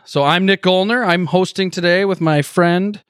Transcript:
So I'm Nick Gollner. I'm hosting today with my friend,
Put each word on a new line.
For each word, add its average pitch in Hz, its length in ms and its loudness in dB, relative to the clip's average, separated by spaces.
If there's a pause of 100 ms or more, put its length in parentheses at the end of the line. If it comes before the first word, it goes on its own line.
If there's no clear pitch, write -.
So - 200 -4
I'm 175 220 2
Nick 190 160 0
Gollner. 196 440 0
I'm 175 200 -2
hosting 185 440 -2
today 175 360 0
with 190 160 -2
my 156 180 2
friend, 180 680 0